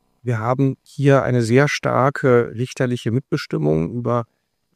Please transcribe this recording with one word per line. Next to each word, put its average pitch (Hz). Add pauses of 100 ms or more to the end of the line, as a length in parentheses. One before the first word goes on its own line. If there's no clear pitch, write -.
(240)
Wir 117
haben 131
hier 139
eine 123
sehr 127
starke 123
richterliche 123
Mitbestimmung 151
über 120 (520)